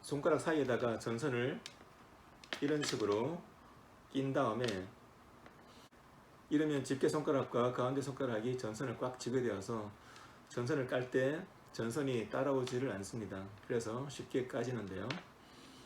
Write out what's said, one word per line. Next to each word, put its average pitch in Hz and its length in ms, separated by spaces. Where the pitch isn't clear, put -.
손가락 143 380
사이에다가 123 600
전선을 120 600
이런 151 240
식으로 117 580
낀 135 220
다음에 123 320
이러면 151 340
집게 139 240
손가락과 135 640
가운데 127 300
손가락이 123 560
전선을 110 400
꽉 127 200
쥐게 127 240
되어서 107 480
전선을 127 380
깔 127 220
때 143 340
전선이 117 580
따라오지를 131 600
않습니다. 98 520
그래서 117 440
쉽게 - 360
까지는데요. 113 600